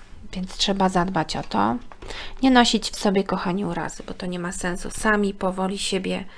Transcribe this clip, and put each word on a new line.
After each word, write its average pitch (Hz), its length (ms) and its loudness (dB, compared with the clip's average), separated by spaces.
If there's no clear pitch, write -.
Więc 185 240 -8
trzeba 196 320 4
zadbać 180 460 0
o 143 80 -4
to. 226 340 0
Nie 262 80 8
nosić 233 380 6
w - 60 -8
sobie, 196 280 2
kochani, 185 420 -2
urazy, 170 420 -6
bo - 60 -10
to - 120 -8
nie 180 140 -4
ma 175 120 -4
sensu. 180 400 -4
Sami 208 420 2
powoli 190 440 -2
siebie 185 480 -2